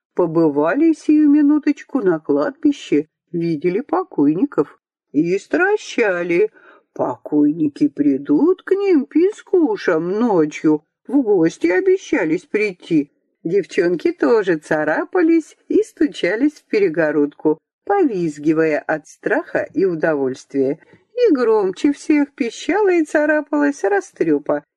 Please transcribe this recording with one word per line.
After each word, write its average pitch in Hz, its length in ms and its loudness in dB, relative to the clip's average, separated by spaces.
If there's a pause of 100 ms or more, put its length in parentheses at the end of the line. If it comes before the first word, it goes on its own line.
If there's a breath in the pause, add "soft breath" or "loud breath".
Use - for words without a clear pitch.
(140)
побывали 165 800 0
сию 302 360 2
минуточку 294 720 2
на 175 200 0
кладбище, 143 880 -2 (240)
видели 170 480 -2
покойников 190 960 -2 (340)
и 170 260 0
стращали. 185 1120 -2 (420 soft breath)
Покойники 147 960 -2
придут 143 760 0
к - 100 -2
ним 381 340 0
пескушам 269 1040 0
ночью, 165 760 0 (220)
в 269 160 0
гости 208 460 0
обещались 359 760 0
прийти. 180 640 -2 (340)
Девчонки 330 640 -2
тоже 220 460 0
царапались 302 1000 -2 (120)
и 427 160 0
стучались 240 720 -2
в - 100 -20
перегородку, 156 920 0 (260)
повизгивая 160 960 0
от 151 260 -6
страха - 640 -4
и 160 120 -2
удовольствия. 147 960 -2 (340 soft breath)
И 466 180 2
громче 226 600 0
всех 285 420 0
пищала 359 580 -2
и 339 120 2
царапалась 302 800 -2
растрепа, 330 800 -2 (120)